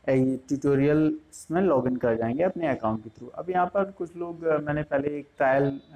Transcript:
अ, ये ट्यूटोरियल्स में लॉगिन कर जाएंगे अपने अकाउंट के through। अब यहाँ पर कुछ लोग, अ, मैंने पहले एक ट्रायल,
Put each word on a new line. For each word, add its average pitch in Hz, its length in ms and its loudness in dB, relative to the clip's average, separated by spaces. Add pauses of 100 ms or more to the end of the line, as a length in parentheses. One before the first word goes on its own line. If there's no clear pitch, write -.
अ, 139 40 2
ये 131 360 2
ट्यूटोरियल्स 143 1040 0
में 175 100 0
लॉगिन 127 340 2
कर 117 200 0
जाएंगे 117 280 -2
अपने 175 240 -2
अकाउंट 110 360 -2
के 113 60 -14
through। 120 240 -18
अब 160 160 -12
यहाँ 180 160 0
पर 196 260 -2
कुछ 175 240 -10
लोग, 170 280 -10
अ, 156 140 2
मैंने 147 260 -2
पहले 147 360 -2
एक 143 180 -16
ट्रायल, 139 440 2 (140)